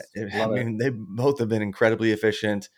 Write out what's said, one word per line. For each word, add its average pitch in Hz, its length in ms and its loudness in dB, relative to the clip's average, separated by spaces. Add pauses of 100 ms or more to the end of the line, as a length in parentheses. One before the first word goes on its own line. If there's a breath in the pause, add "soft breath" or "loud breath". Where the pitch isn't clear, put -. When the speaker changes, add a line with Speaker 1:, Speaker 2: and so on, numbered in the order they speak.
(160)
Speaker 1:
I, 101 240 -6
Speaker 2:
Love 110 100 0
Speaker 1:
I 110 60 0
Speaker 2:
it. 123 80 0
Speaker 1:
mean, 110 140 -4
they 131 120 0
both 117 480 -2
have 113 100 0
been 107 140 2
incredibly 110 480 2
efficient. 104 680 0